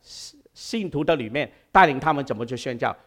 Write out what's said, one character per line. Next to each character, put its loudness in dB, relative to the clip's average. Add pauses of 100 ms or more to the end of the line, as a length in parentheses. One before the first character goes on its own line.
信， -18 (140)
信 -6
徒 -2
的 4
里 -6
面 -4 (200)
带 8
领 0
他 0
们 -2
怎 -4
么 -6
去 -8
宣 -8
教。 -2 (120)